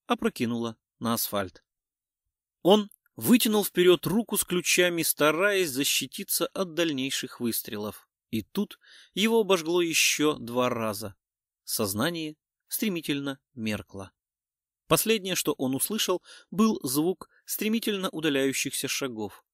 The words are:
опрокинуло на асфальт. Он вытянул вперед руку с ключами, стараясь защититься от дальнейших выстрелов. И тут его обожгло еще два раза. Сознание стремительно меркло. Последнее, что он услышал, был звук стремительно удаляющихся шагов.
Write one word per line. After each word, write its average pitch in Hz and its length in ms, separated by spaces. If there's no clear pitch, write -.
опрокинуло 117 720
на 117 140
асфальт. 98 500
Он 202 300
вытянул 214 480
вперед 180 420
руку 202 320
с - 60
ключами, 175 580
стараясь 170 680
защититься 139 800
от 180 260
дальнейших 139 640
выстрелов. 107 680
И 110 140
тут - 360
его 226 260
обожгло 180 420
еще 151 540
два 123 340
раза. 110 460
Сознание 151 720
стремительно 147 720
меркло. 104 580
Последнее, 190 480
что - 180
он 135 220
услышал, - 460
был 214 320
звук 151 460
стремительно 208 640
удаляющихся 139 760
шагов. 110 680